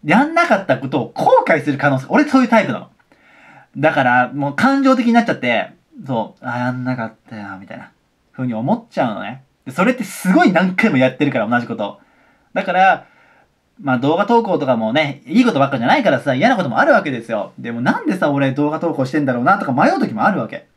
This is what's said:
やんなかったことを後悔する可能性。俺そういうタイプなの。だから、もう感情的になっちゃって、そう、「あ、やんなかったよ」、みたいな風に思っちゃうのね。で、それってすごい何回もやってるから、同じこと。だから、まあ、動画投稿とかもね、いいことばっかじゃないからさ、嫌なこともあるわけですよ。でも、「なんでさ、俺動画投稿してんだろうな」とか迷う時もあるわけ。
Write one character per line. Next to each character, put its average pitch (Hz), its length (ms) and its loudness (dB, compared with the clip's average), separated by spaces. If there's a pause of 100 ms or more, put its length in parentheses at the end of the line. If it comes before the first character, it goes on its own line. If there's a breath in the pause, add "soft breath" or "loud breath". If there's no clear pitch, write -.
や 180 200 4
ん 320 120 -2
な 349 100 4
か 202 140 2
っ 190 80 -10
た 131 100 0
こ - 100 -8
と 135 140 -2
を 113 140 -8
後 - 320 4
悔 151 160 2
す 151 80 -2
る 131 80 -4
可 143 100 2
能 135 80 0
性。 131 120 -6
俺 262 160 2
そ 262 160 2
う - 20 2
い - 20 0
う - 20 -4
タ 226 140 4
イ 139 60 -2
プ 127 60 -4
な 98 40 -6
の。 - 120 -16 (840 soft breath)
だ 147 160 2
か 139 120 0
ら、 123 280 2
も 139 200 -4
う 139 40 -8
感 277 280 2
情 262 120 4
的 240 120 0
に 233 60 2
な 233 80 6
っ 214 40 0
ち 180 60 -4
ゃ - 20 0
っ 143 40 -6
て、 117 340 -2 (340)
そ 120 340 -4
う、 - 60 -16
「あ、 123 140 -6
や 123 120 -2
ん 127 120 -8
な 127 120 -4
か 113 120 -6
っ 113 60 -14 (140)
た - 100 -18
よ」、 98 220 -14
み 98 60 -20
た - 80 -16
い 120 60 -14
な - 100 -20 (440)
風 131 120 -6
に 123 80 -2
思 123 220 0
っ 233 120 -12
ち - 140 -6
ゃ 123 100 0
う 104 40 -8
の 98 80 -10
ね。 117 200 -12 (220)
で、 135 60 -14
そ 180 120 0
れ 247 100 2
っ - 20 -2
て 214 80 -8
す - 280 -4
ご 339 140 6
い 233 60 6
何 180 240 2
回 214 160 2
も 143 60 0
や 127 120 4
っ - 80 -16
て 147 80 0
る 139 60 0
か - 80 -2
ら、 104 80 -2
同 120 120 2
じ 120 60 -8
こ 226 100 -8
と。 208 240 -8 (540 soft breath)
だ 185 100 -4
か 190 80 -4
ら、 185 340 4 (760 soft breath)
ま 135 120 -2
あ、 123 40 0
動 139 180 0
画 196 120 0
投 233 160 4
稿 185 160 -2
と 135 80 -4
か 123 100 2
も 110 160 -2
ね、 139 320 -2
い 180 160 2
い - 20 6
こ 240 100 2
と 147 60 0
ば 135 100 2
っ - 20 -6
か 135 80 -4
じ - 40 -4
ゃ 247 40 0
な 254 100 4
い 277 60 0
か 190 80 2
ら 127 80 2
さ、 - 160 -2
嫌 165 140 2
な 254 60 2
こ 196 60 -4
と 135 80 -2
も 113 80 -4
あ 240 80 4
る 311 80 4
わ 202 80 4
け 165 80 -8
で 123 140 -6
す - 80 -10
よ。 101 260 -6
で 120 140 -10
も、 117 100 -6
「な 175 180 0
ん - 60 -8
で 269 100 -2
さ、 160 140 0
俺 139 220 0
動 147 180 0
画 151 100 -6
投 160 140 -4
稿 131 140 -2
し - 40 -8
て 160 80 0
ん 147 60 -2
だ 131 80 0
ろ 120 80 -2
う - 20 -2
な」 165 140 4
と - 80 -6
か 139 60 -4
迷 151 180 2
う 359 100 0
時 226 140 -2
も 110 100 -4
あ 196 80 2
る 170 80 -2
わ 113 80 -6
け。 - 300 -14